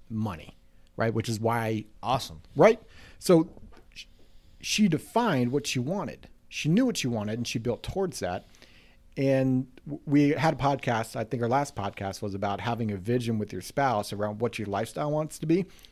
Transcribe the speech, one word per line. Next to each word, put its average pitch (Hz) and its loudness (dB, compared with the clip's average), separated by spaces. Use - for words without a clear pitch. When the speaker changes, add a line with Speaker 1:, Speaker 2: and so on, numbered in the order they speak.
Speaker 1:
money, - -6
right? 113 0
Which 110 -2
is 113 -2
why 113 0
Speaker 2:
Awesome. 107 -2
Speaker 1:
Right? 214 8
So 165 6
sh-, - -16
she - 4
defined 156 2
what 143 0
she - -2
wanted. 143 -6
She - -2
knew 240 6
what 220 0
she - -2
wanted, 113 -2
and 117 -4
she - -2
built 113 -4
towards - -4
that. 92 -4
And 131 2
w-, 147 -10
we 143 6
had 156 2
a - -12
podcast, 123 0
I 117 -4
think 117 -4
our 120 2
last 139 0
podcast 98 -6
was 104 -4
about 98 -2
having 117 -2
a 104 -4
vision 113 0
with 104 -4
your 92 -8
spouse 123 0
around 104 -4
what 117 -2
your 104 -6
lifestyle 113 -2
wants 151 -2
to 160 -6
be. 175 2